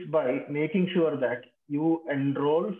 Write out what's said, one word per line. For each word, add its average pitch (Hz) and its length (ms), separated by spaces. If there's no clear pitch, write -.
by 139 380
making 156 440
sure 156 240
that 123 260
you 160 440
enroll 143 680